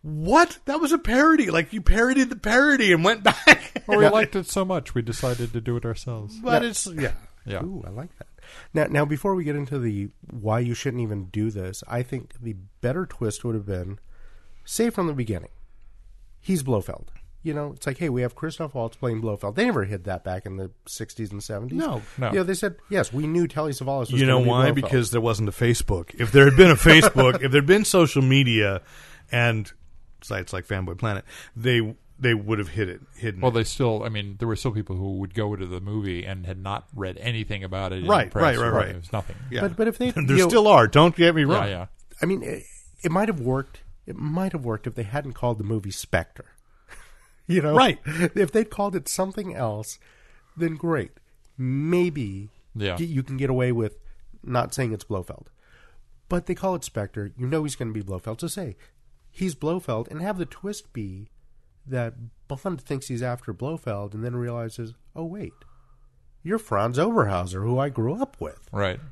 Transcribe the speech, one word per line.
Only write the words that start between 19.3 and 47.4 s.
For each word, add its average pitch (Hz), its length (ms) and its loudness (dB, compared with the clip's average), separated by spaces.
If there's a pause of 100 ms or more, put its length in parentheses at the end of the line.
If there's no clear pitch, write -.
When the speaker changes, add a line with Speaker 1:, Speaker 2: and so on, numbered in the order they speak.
Speaker 3:
They 226 80 2
never 160 180 2
hid 95 220 -6
that 92 180 -8
back 95 220 -8
in 95 100 -10
the 95 160 -10 (140)
sixties - 460 -12
and 101 120 -12
seventies. 113 340 -8
Speaker 1:
No. 269 240 -4 (160)
Speaker 2:
No. 120 140 -2
Speaker 3:
Yeah, 190 120 0
they 185 100 -2
said, 185 220 -4 (140)
yes, 190 220 0
we 151 160 -4
knew 170 200 0
Telly 156 260 -4
Savalas 131 380 -4
was 127 80 0
Speaker 1:
You 131 60 6
know 131 120 6
Speaker 3:
gonna 127 80 4
be 123 40 4
Speaker 1:
why? 123 120 4 (100)
Speaker 3:
Blofeld. 143 40 0
Speaker 1:
Because 127 360 0
there 117 100 0
wasn't 107 280 0
a 98 40 -6
Facebook. 117 640 0
If 110 140 -2
there 139 140 12
had 139 100 8
been 180 160 12
a 135 40 10
Facebook, 156 680 8
<laughs> - 20 0
if 131 80 2
there'd 143 140 6
been 196 180 6
social 160 380 4
media 117 600 4 (480)
and 117 400 0 (520)
sites 95 320 -8
like 92 120 -8
Fanboy 92 320 -6
Planet, 104 280 -4 (280)
they, 117 400 -2 (240)
they 123 160 2
would 104 260 -2
have 92 100 -6
hid 95 180 -4
it, 90 140 -12 (160)
hidden 104 240 -8
Speaker 2:
Well, 123 100 2
Speaker 1:
it. 113 40 -8
Speaker 2:
they 113 100 2
still, 110 400 -2
I 113 40 -6
mean, 101 300 -10
there 113 80 -4
were 110 80 -2
still 120 160 -4
people 101 240 -6
who 98 220 -6
would 95 160 -8
go 104 200 -4
to 95 120 -8
the 90 160 -10
movie 98 420 -6
and 95 220 -10
had 95 120 -10
not 98 380 -10
read 92 240 -8
anything 107 460 -8
about 95 260 -6
it 92 120 -6
in 165 40 -4
Speaker 1:
Right, 165 240 2
Speaker 2:
press 107 100 -2
Speaker 1:
right, 131 160 2
right, 120 100 0
Speaker 2:
or 113 40 0
Speaker 1:
right. 104 200 0
Speaker 2:
it 92 40 -12
was 85 160 -14
nothing. - 240 -8 (160)
Speaker 1:
Yeah. 120 80 -4
Speaker 3:
But, 170 160 -2
but 220 140 0
if 220 80 -6
they, 247 140 -2
Speaker 1:
<laughs> - 40 -10
There 151 120 -2
Speaker 3:
you 139 160 6
know, - 40 4
Speaker 1:
still 214 220 6
are. 127 180 10
Don't 160 260 8
get 170 220 6
me 156 60 2
Speaker 2:
Yeah, 143 120 4
Speaker 1:
wrong. 101 140 2
Speaker 2:
yeah. 92 180 -6 (360)
Speaker 3:
I 160 40 0
mean, 190 160 -2
it, - 220 -8 (400)
it 165 80 0
might 196 160 2
have 165 140 -4
worked. 131 400 -4 (260)
It - 80 -12
might 175 380 -4
have 143 100 -8
worked 113 240 -6
if 113 80 -8
they 120 80 -6
hadn't 131 300 -8
called 120 240 -4
the 104 80 -6
movie 101 260 -4
Spectre. - 580 -4
<laughs> - 60 -20 (880)